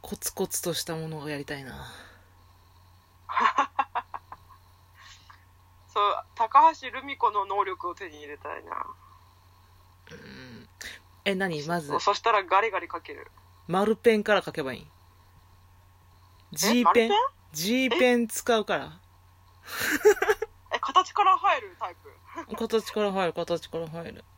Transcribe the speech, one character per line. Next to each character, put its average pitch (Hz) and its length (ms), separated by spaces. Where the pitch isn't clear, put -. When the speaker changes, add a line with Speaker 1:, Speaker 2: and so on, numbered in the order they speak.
Speaker 1:
コ - 140
ツ - 180
コ 185 120
ツ - 140
と 170 140
し - 100
た 165 100
も 160 140
の 156 120
が 147 100
や 143 80
り 143 80
た 147 100
い 139 80
な。 135 260
Speaker 2:
<laughs> - 460
そ 208 180
う、 - 180
高 294 400
橋 254 160
留 262 100
美 277 160
子 220 140
の 202 160
能 196 180
力 180 240
を 175 60
手 185 160
に 151 80
入 147 80
れ 143 100
た - 220
い - 60
な。 - 220
Speaker 1:
う 160 40
ん。 - 540
え、 196 100
何？ 175 320
ま 170 140
ず。 143 80
Speaker 2:
そ-、 147 120
そ 202 120
し - 80
た 226 120
ら 202 120
ガ 185 160
リ 220 100
ガ 190 100
リ 170 120
書 165 80
け 147 140
る。 - 160
Speaker 1:
丸 202 300
ペ 226 220
ン 208 40
か 208 120
ら 180 80
書 151 100
け 156 100
ば 131 120
い - 60
い - 20
ん？ - 20
Speaker 2:
え？ - 40
Speaker 1:
G 190 160
ペ 240 120
ン？ 233 40
Speaker 2:
丸 175 80
ペ 226 160
ン？ - 20
Speaker 1:
G 226 360
ペ 247 280
ン 233 120
使 226 300
う 208 80
か 180 100
ら。 147 240
Speaker 2:
え？ - 40
え、 - 40
形 - 340
か 415 100
ら 370 140
入 349 240
る 185 180
タ 214 100
イ 180 40
プ？ - 640
Speaker 1:
形 226 360
か 208 100
ら 202 80
入 190 180
る、 160 40
形 170 380
か 165 80
ら 165 100
入 165 240
る。 - 120